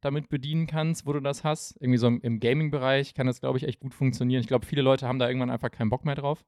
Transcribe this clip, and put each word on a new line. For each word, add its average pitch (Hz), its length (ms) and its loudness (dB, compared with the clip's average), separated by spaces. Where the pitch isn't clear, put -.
damit 147 260 -4
bedienen 151 400 -2
kannst, 160 380 -2
wo 143 80 -2
du 143 80 -2
das 139 240 -4
hast. - 340 -4
Irgendwie 127 180 4
so 120 100 4
im, 117 120 4
im 117 220 -2
Gaming-Bereich 135 720 2
kann 131 140 -2
das, 123 120 -2
glaub 131 160 -2
ich, 127 100 -2
echt - 140 -4
gut 131 140 -12
funktionieren. 127 480 2
Ich 113 60 -4
glaub, 123 180 2
viele 143 160 0
Leute 131 260 4
haben 131 120 -2
da 123 100 2
irgendwann 127 200 -2
einfach 123 220 -4
keinen 110 180 0
Bock 123 140 0
mehr 143 120 0
drauf. 143 320 -4